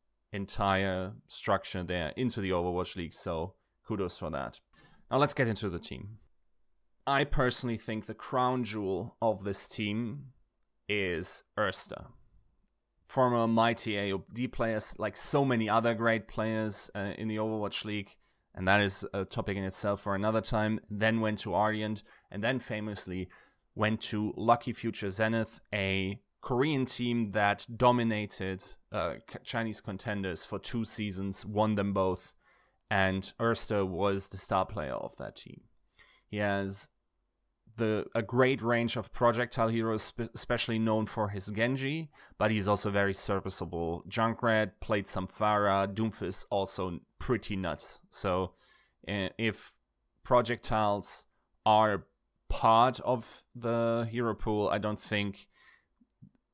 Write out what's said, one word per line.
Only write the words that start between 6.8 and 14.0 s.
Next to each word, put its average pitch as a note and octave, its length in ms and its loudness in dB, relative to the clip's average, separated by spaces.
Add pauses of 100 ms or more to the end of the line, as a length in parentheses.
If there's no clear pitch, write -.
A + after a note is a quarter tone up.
I C#3 200 2
personally B2 520 2
think A2 280 -6
the A2+ 100 -10
crown B2+ 480 0
jewel G2+ 580 -4
of G#2 220 2
this G2 260 0
team A2+ 580 -4 (600)
is F#2+ 560 -2 (120)
Erster. - 520 -2 (1000)
Former B2 380 4
mighty A2+ 520 2
A G2+ 160 0